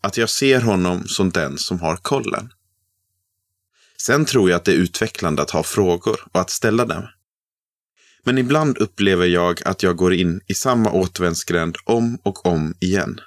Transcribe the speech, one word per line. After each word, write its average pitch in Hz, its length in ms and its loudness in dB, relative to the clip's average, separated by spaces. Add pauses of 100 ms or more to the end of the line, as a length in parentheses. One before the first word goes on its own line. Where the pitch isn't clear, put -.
Att 98 160 -6
jag 113 140 0
ser 135 300 2
honom 92 480 0
som 95 220 0
den 73 280 -4
som 92 220 -6
har 80 160 -2
kollen. - 540 -4 (1500)
Sen 147 280 0
tror 107 260 4
jag 87 60 4
att 87 80 -2
det 98 80 4
är 69 40 4
utvecklande 85 680 -2
att 73 80 -4
ha 82 120 0
frågor 95 720 0
och 185 80 2
att - 100 -4
ställa 117 340 0
dem. 101 220 -6 (1200)
Men 131 140 2
ibland 139 400 0
upplever 98 480 2
jag 87 380 2
att - 180 -2
jag 90 140 2
går 90 180 2
in 90 320 0
i 95 80 -6
samma 117 380 2
återvändsgränd 87 920 -2
om 117 380 0
och - 240 -4
om 82 340 0
igen. 92 460 -2